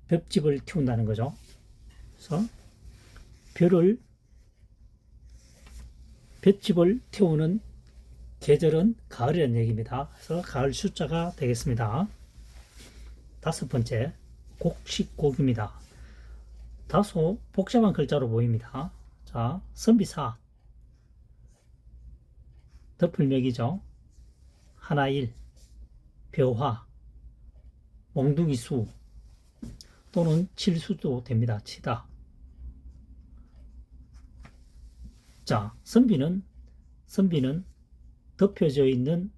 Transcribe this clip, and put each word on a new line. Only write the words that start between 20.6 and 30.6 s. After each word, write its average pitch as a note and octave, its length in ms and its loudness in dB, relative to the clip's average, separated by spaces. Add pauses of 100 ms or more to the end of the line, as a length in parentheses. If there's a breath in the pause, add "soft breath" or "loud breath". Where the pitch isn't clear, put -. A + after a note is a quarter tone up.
덮을맥이죠. C3+ 840 0 (960)
하나일, C#3 580 -2 (1000)
벼화, B2+ 520 0 (1300)
몽둥이수 C#3 720 0 (1300 loud breath)
또는 E3+ 460 2
칠수도 D#3 680 -2